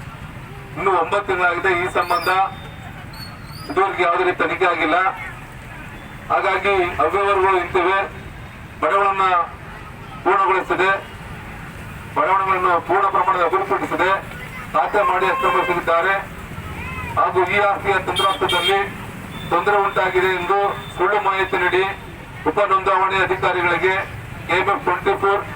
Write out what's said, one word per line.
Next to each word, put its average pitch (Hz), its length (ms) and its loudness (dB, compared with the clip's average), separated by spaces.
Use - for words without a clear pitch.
ಇನ್ನು 185 140 0
ಒಂಬತ್ತು 180 360 2
ತಿಂಗಳಾಗಿದೆ, 180 580 2
ಈ - 100 0
ಸಂಬಂಧ - 340 0
ಇದುವರೆಗೆ 370 320 0
ಯಾವುದೇ 349 220 2
ರೀತಿ 359 140 0
ತನಿಖೆ 170 260 0
ಆಗಿಲ್ಲ. 160 300 2
ಹಾಗಾಗಿ 190 460 2
ಅವ್ಯವಹಾರಗಳು 196 500 4
ನಿಂತಿವೆ. 180 460 2
ಬಡವರನ್ನ 196 540 4
ಪೂರ್ಣಗೊಳಿಸಿದೆ, 190 680 4
ಬಡಾವಣೆಗಳನ್ನು 185 640 4
ಪೂರ್ಣ 190 260 2
ಪ್ರಮಾಣದ - 380 2
ಅಭಿವೃದ್ಧಿಪಡಿಸಿದೆ, - 920 0
ಖಾತೆ - 300 2
ಮಾಡಿ 185 240 2
ಅಕ್ರಮಿಸಿದ್ದಾರೆ. 175 880 2
ಹಾಗೂ - 300 2
ಈ 202 140 0
ಆಸ್ತಿಯ 202 340 2
ತಂತ್ರಾಂಶದಲ್ಲಿ 392 1160 0
ತೊಂದರೆ 208 260 2
ಉಂಟಾಗಿದೆ 185 500 2
ಎಂದು 185 320 2
ಸುಳ್ಳು 202 220 2
ಮಾಹಿತಿ 190 360 0
ನೀಡಿ 185 260 2
ಉಪ 156 120 0
ನೋಂದಾವಣಿ 381 560 4
ಅಧಿಕಾರಿಗಳಿಗೆ 339 800 2
ಕೆ - 60 -4
ಎಂ 381 160 2
ಎಫ್ 392 140 0
ಟ್ವೆಂಟಿ 392 380 0
ಫೋರ್ 392 240 2